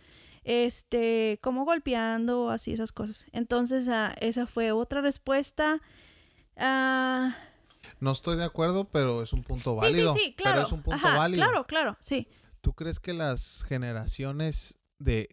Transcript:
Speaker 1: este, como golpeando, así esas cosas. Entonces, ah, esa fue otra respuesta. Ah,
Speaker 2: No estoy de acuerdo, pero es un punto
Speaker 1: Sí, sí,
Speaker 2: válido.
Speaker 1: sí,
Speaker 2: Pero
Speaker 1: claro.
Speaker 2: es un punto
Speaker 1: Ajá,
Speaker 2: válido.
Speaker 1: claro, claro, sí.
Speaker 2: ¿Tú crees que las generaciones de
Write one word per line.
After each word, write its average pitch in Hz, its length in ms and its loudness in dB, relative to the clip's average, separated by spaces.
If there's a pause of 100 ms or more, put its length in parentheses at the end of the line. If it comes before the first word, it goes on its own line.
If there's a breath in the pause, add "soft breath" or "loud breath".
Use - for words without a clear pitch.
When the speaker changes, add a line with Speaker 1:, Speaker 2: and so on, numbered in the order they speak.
(440 loud breath)
Speaker 1:
este, 226 1000 0
como 254 220 -2
golpeando, 240 880 0
así 226 220 -4
esas 226 200 -4
cosas. 214 400 -10
Entonces, 247 560 0
ah, 220 320 0
esa 233 260 0
fue 226 260 0
otra 247 280 0
respuesta. 285 800 0 (760 soft breath)
Ah, 262 800 2 (680 loud breath)
Speaker 2:
No 135 120 0
estoy 170 240 -2
de 170 80 -2
acuerdo, 180 460 0
pero 123 320 0
es 113 100 -6
un 127 120 0
punto 123 300 -2
Speaker 1:
Sí, 110 60 0
sí, - 20 4
Speaker 2:
válido. 170 320 6
Speaker 1:
sí, 320 220 0
Speaker 2:
Pero 392 140 2
Speaker 1:
claro. 339 120 4
Speaker 2:
es - 100 0
un 151 100 -4
punto 294 240 0
Speaker 1:
Ajá, 294 120 6
Speaker 2:
válido. 180 260 2
Speaker 1:
claro, 370 220 2
claro, 302 340 0
sí. 254 280 -2 (320 soft breath)
Speaker 2:
¿Tú - 140 0
crees 160 260 -6
que 180 120 -6
las 147 560 -2
generaciones 135 1080 -4 (200)
de 120 340 2